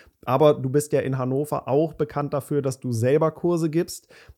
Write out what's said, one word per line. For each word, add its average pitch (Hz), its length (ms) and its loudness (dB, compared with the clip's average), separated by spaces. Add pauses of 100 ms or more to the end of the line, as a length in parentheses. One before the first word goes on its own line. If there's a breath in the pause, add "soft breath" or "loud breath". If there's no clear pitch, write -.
(240 loud breath)
Aber 147 300 6
du 131 160 -4
bist 147 220 0
ja 143 80 2
in 131 180 -2
Hannover 135 480 -2
auch 151 280 2
bekannt 143 380 -4
dafür, 143 300 -2
dass 135 160 -4
du 127 140 -4
selber 143 400 2
Kurse 170 380 0
gibst. 170 360 -4 (320 loud breath)